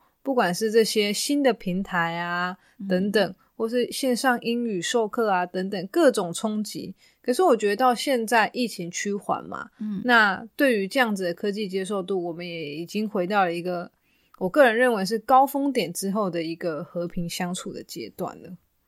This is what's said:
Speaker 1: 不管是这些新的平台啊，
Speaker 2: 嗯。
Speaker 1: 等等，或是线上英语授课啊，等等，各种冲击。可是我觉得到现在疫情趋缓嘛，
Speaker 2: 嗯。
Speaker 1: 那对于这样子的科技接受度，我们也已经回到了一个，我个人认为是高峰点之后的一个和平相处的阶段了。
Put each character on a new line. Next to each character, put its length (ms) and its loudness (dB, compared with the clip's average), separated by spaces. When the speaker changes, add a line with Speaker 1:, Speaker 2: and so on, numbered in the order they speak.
Speaker 1:
不 120 -2
管 200 2
是 160 -2
这 140 6
些 280 2
新 300 0
的 120 6
平 280 -4
台 340 -2
啊， 420 -4
Speaker 2:
嗯。 100 -8
Speaker 1:
等 220 2
等， 240 2
或 100 -4
是 240 0
线 240 0
上 280 2
英 240 -2
语 160 -2
授 260 0
课 220 0
啊， 160 2
等 240 -4
等， 160 -6
各 240 6
种 220 0
冲 300 -4
击。 320 -10
可 100 0
是 100 2
我 140 6
觉 140 0
得 60 0
到 180 4
现 320 -2
在 260 2
疫 160 -2
情 220 -10
趋 240 -4
缓 320 -4
嘛， 320 -12
Speaker 2:
嗯。 260 -6
Speaker 1:
那 420 4
对 220 4
于 80 -2
这 140 0
样 160 2
子 80 -4
的 80 0
科 180 -4
技 160 -4
接 160 -4
受 200 -4
度， 200 -2
我 100 -4
们 140 -10
也 280 -8
已 100 -8
经 240 -4
回 180 -2
到 180 2
了 100 0
一 80 -6
个， 280 -6
我 100 -4
个 200 6
人 100 4
认 160 4
为 140 0
是 120 0
高 280 6
峰 260 -2
点 180 0
之 200 -4
后 180 0
的 140 -2
一 120 -4
个 300 -4
和 240 -6
平 200 -4
相 260 -4
处 180 -8
的 100 -12
阶 320 -12
段 280 -8
了。 160 -16